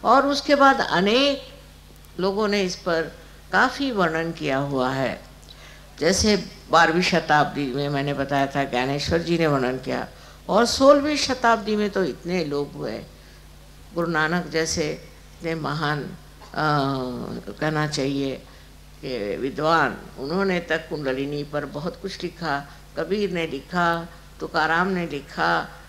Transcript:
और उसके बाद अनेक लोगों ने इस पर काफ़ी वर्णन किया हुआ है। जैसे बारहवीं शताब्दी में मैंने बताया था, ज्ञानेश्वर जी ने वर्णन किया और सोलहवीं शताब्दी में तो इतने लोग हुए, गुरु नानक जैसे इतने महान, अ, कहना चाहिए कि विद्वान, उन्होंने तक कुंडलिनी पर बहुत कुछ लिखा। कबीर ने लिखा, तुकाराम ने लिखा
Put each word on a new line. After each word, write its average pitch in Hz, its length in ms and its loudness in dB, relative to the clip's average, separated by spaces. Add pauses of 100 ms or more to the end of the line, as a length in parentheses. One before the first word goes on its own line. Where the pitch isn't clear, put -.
और 269 220 6
उसके 285 280 2
बाद 277 260 6
अनेक 247 680 2 (720)
लोगों 202 280 0
ने 202 140 2
इस 180 140 -2
पर 165 260 -2 (500)
काफ़ी 254 380 2
वर्णन 165 420 0
किया 147 260 -2
हुआ 135 340 0
है। 135 420 -4 (640)
जैसे 190 520 2 (200)
बारहवीं 165 320 6
शताब्दी 147 640 2
में 139 220 -4
मैंने 143 260 -2
बताया 139 320 0
था, 139 180 -2
ज्ञानेश्वर 139 540 0
जी 170 200 0
ने 160 80 2
वर्णन 131 320 0
किया 127 300 -6 (400)
और 214 180 4
सोलहवीं 285 500 6
शताब्दी 233 600 2
में 208 140 0
तो 190 140 0
इतने 170 400 -4
लोग 143 280 -4
हुए, 120 320 -8 (920)
गुरु 170 140 -2
नानक 160 380 0
जैसे 160 640 -2 (300)
इतने 165 160 -4
महान, 147 480 -2
अ, - 120 -10 (1500)
कहना 151 260 0
चाहिए 139 500 -2 (640)
कि 110 360 -6
विद्वान, 151 640 0 (200)
उन्होंने 180 420 0
तक 160 280 -4
कुंडलिनी 143 560 -4
पर 147 220 -6
बहुत 147 360 -8
कुछ 190 200 -8
लिखा। 151 440 -6 (300)
कबीर 180 340 -2
ने 170 160 -2
लिखा, 170 640 -2 (320)
तुकाराम 165 480 0
ने 180 180 -2
लिखा 160 600 -2 (200)